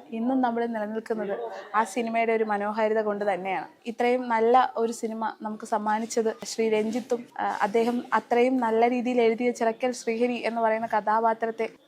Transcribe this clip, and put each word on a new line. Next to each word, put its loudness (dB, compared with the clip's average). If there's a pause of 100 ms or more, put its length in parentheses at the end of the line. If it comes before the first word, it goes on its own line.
(120)
ഇന്നും 0
നമ്മൾ 2
നിലനിൽക്കുന്നത് -4 (420)
ആ 4
സിനിമയുടെ 0
ഒരു 2
മനോഹാരിത 0
കൊണ്ട് -2
തന്നെയാണ്. -2 (180)
ഇത്രയും 0
നല്ല 4 (200)
ഒരു 0
സിനിമ -6 (100)
നമുക്ക് -10
സമ്മാനിച്ചത് -2 (140)
ശ്രീ -2
രഞ്ജിത്തും, 0 (180)
ആ, -2 (160)
അദ്ദേഹം 2 (100)
അത്രയും 2
നല്ല 2
രീതിയിൽ 0
എഴുതിയ 4
ചിറക്കൽ 0
ശ്രീഹരി -2
എന്ന് -2
പറയുന്ന 0
കഥാപാത്രത്തെ 0 (200)